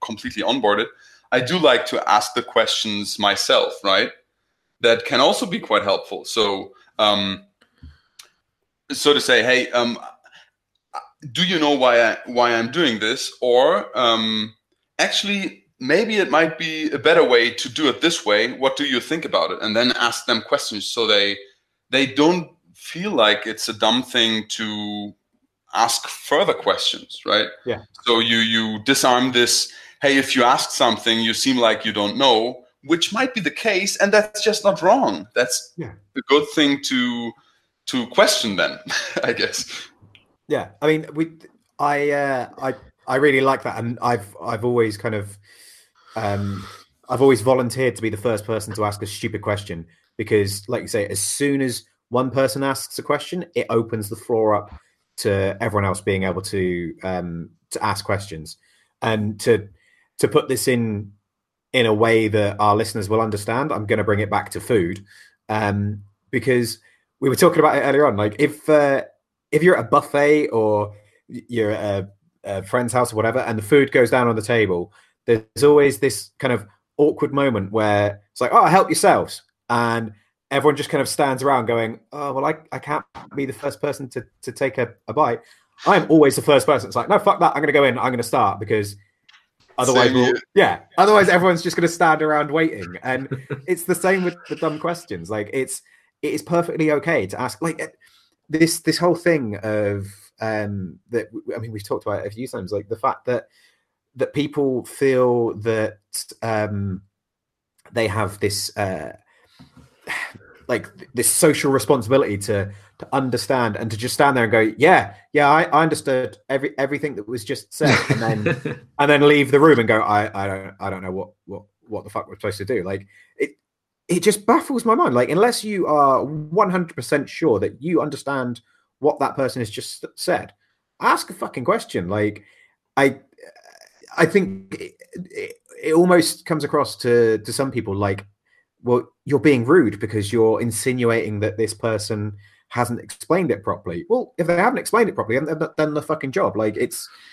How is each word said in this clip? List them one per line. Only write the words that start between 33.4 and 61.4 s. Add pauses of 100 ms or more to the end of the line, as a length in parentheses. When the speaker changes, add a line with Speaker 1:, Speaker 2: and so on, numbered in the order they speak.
Speaker 1:
the
case,
and
that's
just
not
wrong. (100)
That's
Speaker 2:
Yeah. (240)
Speaker 1:
a
good
thing
to, (560)
to
question
then, (220)
<laughs>
I
guess. (600)
Speaker 2:
Yeah, (120)
I
mean,
we, (480)
I,
uh, (120)
I, (340)
I
really
like
that,
and
I've,
I've
always
kind
of, (800)
um, (400)
I've
always
volunteered
to
be
the
first
person
to
ask
a
stupid
question (320)
because,
like
you
say,
as
soon
as (240)
one
person
asks
a
question, (100)
it
opens
the
floor
up (440)
to
everyone
else
being
able
to, (100)
um, (220)
to
ask
questions. (440)
And
to, (500)
to
put
this
in, (580)